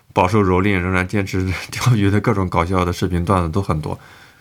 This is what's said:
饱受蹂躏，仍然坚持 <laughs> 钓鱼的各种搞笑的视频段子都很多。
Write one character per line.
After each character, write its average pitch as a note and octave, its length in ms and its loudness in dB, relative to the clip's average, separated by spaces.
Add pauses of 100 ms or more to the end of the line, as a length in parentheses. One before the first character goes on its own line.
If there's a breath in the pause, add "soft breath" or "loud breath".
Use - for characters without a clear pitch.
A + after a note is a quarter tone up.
(120 loud breath)
饱 F#2 140 2
受 G#2 160 2
蹂 F#2 180 2
躏， G2+ 120 2
仍 F2+ 180 0
然 F#2 160 0
坚 G2+ 180 -2
持 F#2 240 -2 (100)
<laughs> - 120 -14
钓 - 240 0
鱼 G2+ 160 2
的 G#2 100 2
各 A#2 140 0
种 F#2 140 -2
搞 E2+ 160 0
笑 F2+ 200 0
的 F2 80 0
视 G2 140 -4
频 F2 180 -2
段 F#2 160 2
子 E2+ 80 0
都 G2 140 -2
很 D#2+ 180 -2
多。 - 160 -6 (440 loud breath)